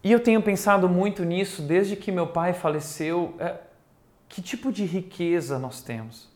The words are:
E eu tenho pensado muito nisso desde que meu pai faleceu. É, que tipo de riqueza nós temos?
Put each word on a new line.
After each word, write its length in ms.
E 80
eu 80
tenho 220
pensado 480
muito 340
nisso 380
desde 340
que 160
meu 160
pai 260
faleceu. 840
É, 160
que 140
tipo 320
de 120
riqueza 720
nós 240
temos? 540